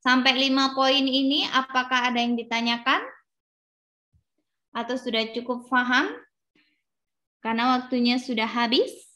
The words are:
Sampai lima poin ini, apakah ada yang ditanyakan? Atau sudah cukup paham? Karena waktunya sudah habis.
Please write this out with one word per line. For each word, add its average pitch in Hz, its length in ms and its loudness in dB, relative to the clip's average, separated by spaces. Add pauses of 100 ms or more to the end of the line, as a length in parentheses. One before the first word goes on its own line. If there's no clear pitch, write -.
Sampai 254 340 4
lima 262 380 0
poin 269 320 2
ini, 269 480 0
apakah 254 560 0
ada 240 80 -2
yang 240 160 0
ditanyakan? 233 720 -2 (1700)
Atau 233 240 -6
sudah 226 400 0
cukup 240 320 -6
paham? 254 400 2 (1400)
Karena 233 320 2
waktunya 247 400 0
sudah 226 320 -4
habis. 240 400 0 (260)